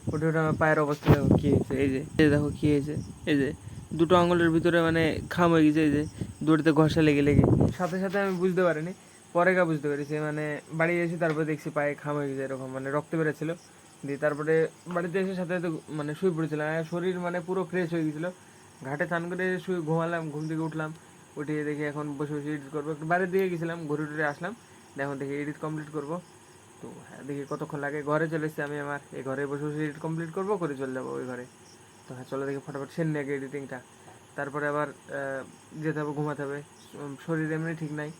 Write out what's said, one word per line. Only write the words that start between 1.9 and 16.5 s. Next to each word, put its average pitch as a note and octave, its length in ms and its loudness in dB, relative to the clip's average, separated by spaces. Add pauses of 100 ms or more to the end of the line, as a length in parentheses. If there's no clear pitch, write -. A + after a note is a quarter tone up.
যে, C3 140 -2 (140)
এই D#3 120 8
দেখো D3 200 4 (100)
কী D3+ 120 4
হয়েছে। D3 240 0 (300)
এই D#3 100 4
যে, C#3 160 2 (420)
দুটো E3 220 6
আঙুলের F3 340 6
ভিতরে E3 320 4
মানে E3 380 2 (100)
খাম F3 200 6
হয়ে D#3+ 160 8
গেছে, D#3 180 6
এই D3+ 60 4
যে, D3 160 2 (360)
দড়িতে D#3 300 6
ঘষা D#3 300 6
লেগে C#3+ 200 6
লেগে। C#3+ 200 6 (360)
সাথে F3+ 220 -2
সাথে G3 200 0
আমি G3 120 0
বুঝতে F#3 300 2
পারিনি, E3 300 2 (400)
পরে F3 220 6
গা F3+ 100 6
বুঝতে D3+ 240 0
পেরেছি। C#3+ 300 -2
মানে D3+ 420 -4 (120)
বাড়ি E3 280 2
এসে E3+ 160 -2
তারপরে D#3+ 280 0
দেখছি D3+ 260 -4
পায়ে D3 240 0
খাম D3 220 -6
হয়ে C#3+ 140 -2
গেছে C3+ 140 -4
এরকম, C3 260 -6
মানে C3 200 -6
রক্ত D3 240 -2
বেরোচ্ছিল। D#3+ 400 -2 (520)
দিয়ে C#3 120 -4
তারপরে D3+ 500 2 (200)
বাড়িতে F3 320 -2
এসে F#3+ 140 -2
সাথে F3+ 200 -4
সাথে F3+ 140 -2 (200)
মানে D3+ 260 -4
শুয়ে F3+ 220 0
পড়েছিলাম। D3+ 320 -2